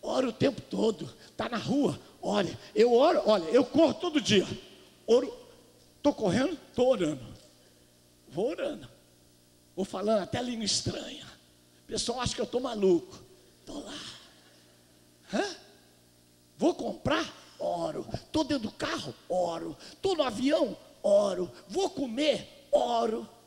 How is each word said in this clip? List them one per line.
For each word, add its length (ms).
Ora 280
o 40
tempo 280
todo. 520
Tá 120
na 80
rua, 420
olha. 340
Eu 200
oro, 320
olha, 180
eu 200
corro 300
todo 260
dia. 260
Oro, 280
tô 120
correndo, 420
tô 120
orando. 400
Vou 220
orando. 380
Vou 100
falando 380
até 180
língua 240
estranha. 600
O 20
pessoal 340
acha 160
que 40
eu 60
tô 140
maluco. 580
Tô 140
lá. 200
Hã? 240
Vou 180
comprar? 600
Oro. 480
Tô 140
dentro 240
do 40
carro? 400
Oro. 480
Tô 140
no 80
avião? 540
Oro. 480
Vou 220
comer? 800
Oro. 580